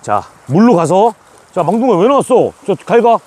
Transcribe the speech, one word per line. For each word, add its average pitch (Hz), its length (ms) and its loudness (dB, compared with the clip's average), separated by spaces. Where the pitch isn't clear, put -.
자, 104 220 -4
물로 208 280 2
가서. 185 380 0
자, 180 120 -4
망둥어 220 340 -2
왜 190 100 2
나왔어? 226 440 0
저, 190 100 -4
갈가. 226 280 0